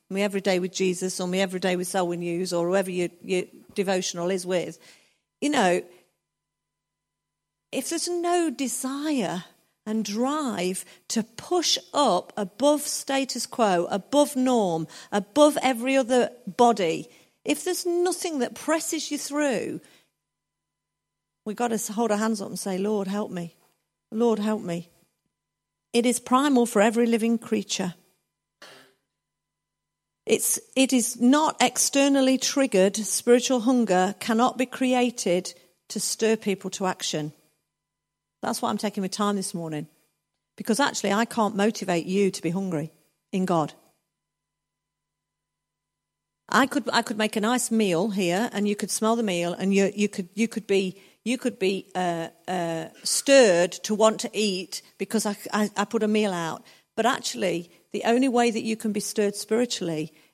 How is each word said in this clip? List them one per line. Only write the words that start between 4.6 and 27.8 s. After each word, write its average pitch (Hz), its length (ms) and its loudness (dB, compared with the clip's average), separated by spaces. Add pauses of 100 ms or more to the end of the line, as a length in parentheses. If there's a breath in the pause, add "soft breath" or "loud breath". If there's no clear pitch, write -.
you 294 80 0
know, 185 320 2 (1900 soft breath)
if - 200 -6
there's 330 180 -4
no 349 420 0
desire 262 920 -4 (400)
and 220 200 -2
drive 214 840 -2 (220 loud breath)
to 226 140 0
push - 540 -2 (160)
up 233 440 2
above 277 460 2
status - 640 -4
quo, 185 460 2
above 285 460 2
norm, 214 500 2 (260 loud breath)
above 294 500 4
every 262 360 2
other 247 320 2 (160)
body, 180 640 2 (340 soft breath)
if 302 200 -2
there's 359 200 -4
nothing 349 540 -2
that 240 160 -4
presses - 560 -4
you 294 80 -4
through, 285 640 -4 (1600 soft breath)
we've 214 120 -8
got 240 120 0
to 220 240 -4
hold 220 180 0
our 208 60 2
hands 220 240 0
up 190 80 -8
and 185 100 -10
say, 190 200 -4
"Lord, 202 280 -2
help 208 240 -4
me. 175 240 -8 (580)
Lord, 220 280 2
help 214 200 -2
me." 175 300 -8 (1000)
It 240 120 4
is 240 140 2
primal 269 480 4
for 214 160 4
every 233 240 4
living 233 320 2
creature. 190 560 -4 (2250 loud breath)